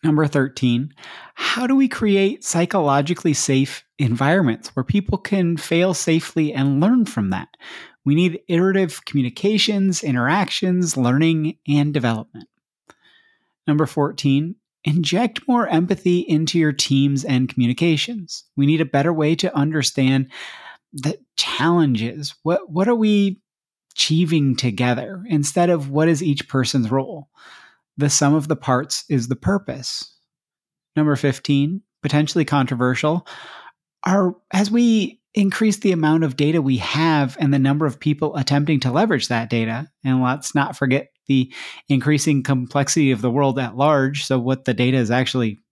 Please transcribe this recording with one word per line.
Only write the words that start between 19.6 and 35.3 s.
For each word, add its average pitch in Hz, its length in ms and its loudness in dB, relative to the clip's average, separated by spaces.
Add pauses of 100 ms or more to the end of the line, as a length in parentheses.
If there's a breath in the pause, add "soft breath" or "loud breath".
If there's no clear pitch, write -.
the 147 280 -6 (180)
challenges. 143 1040 0
What, 196 300 -2
what 180 160 0
are 240 80 2
we 208 440 2 (540)
achieving 156 600 2
together 123 720 -2
instead 170 420 0
of 143 220 -2
what 151 160 2
is 165 160 0
each 143 240 -2
person's 131 420 0
role? 135 400 -6 (680 loud breath)
The 143 120 2
sum 143 240 2
of 151 140 0
the 156 80 0
parts 135 540 -2
is 123 180 0
the 127 80 -4
purpose. 170 800 -6 (800)
Number 151 200 2
fifteen, 143 680 0 (200)
potentially 151 440 0
controversial. 131 840 0 (800 loud breath)
Our, 185 300 2 (160)
as 202 200 0
we 226 480 2 (140)